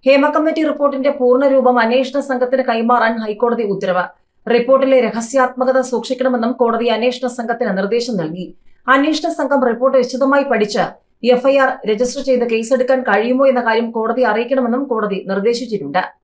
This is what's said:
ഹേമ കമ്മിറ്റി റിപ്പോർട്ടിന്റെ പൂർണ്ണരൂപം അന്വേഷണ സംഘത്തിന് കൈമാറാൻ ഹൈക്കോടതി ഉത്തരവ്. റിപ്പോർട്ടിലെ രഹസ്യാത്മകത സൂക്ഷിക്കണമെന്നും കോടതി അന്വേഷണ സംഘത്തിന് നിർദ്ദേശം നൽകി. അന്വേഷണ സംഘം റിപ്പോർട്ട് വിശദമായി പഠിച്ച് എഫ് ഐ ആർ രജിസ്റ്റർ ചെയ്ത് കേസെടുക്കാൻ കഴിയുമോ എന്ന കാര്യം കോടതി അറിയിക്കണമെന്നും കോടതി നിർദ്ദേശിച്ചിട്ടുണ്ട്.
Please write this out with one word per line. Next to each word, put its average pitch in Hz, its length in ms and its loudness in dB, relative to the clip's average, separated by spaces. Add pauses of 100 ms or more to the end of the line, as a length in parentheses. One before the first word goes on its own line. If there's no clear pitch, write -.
ഹേമ 277 280 4
കമ്മിറ്റി 311 340 0
റിപ്പോർട്ടിന്റെ 277 500 0
പൂർണ്ണരൂപം 254 640 4
അന്വേഷണ 262 440 0
സംഘത്തിന് 254 400 0
കൈമാറാൻ 233 460 2 (100)
ഹൈക്കോടതി 220 400 -2 (100)
ഉത്തരവ്. 180 300 -2 (420)
റിപ്പോർട്ടിലെ 262 600 2
രഹസ്യാത്മകത 254 760 0 (100)
സൂക്ഷിക്കണമെന്നും 247 720 -2
കോടതി 233 260 0 (100)
അന്വേഷണ 247 320 -2 (100)
സംഘത്തിന് 233 400 -4
നിർദ്ദേശം 233 420 -2
നൽകി. 170 260 -8 (480)
അന്വേഷണ 302 340 0 (100)
സംഘം 269 320 0
റിപ്പോർട്ട് 254 320 0
വിശദമായി 269 500 0
പഠിച്ച് 208 320 0 (480)
എഫ് 247 200 2
ഐ - 20 2 (100)
ആർ 262 80 0 (180)
രജിസ്റ്റർ 247 380 -2
ചെയ്ത് 240 240 2
കേസെടുക്കാൻ 247 560 0
കഴിയുമോ 247 440 2
എന്ന 240 140 0
കാര്യം 226 300 0
കോടതി 233 340 0
അറിയിക്കണമെന്നും 240 600 -2
കോടതി 202 260 -2 (140)
നിർദ്ദേശിച്ചിട്ടുണ്ട്. 196 720 -2 (220)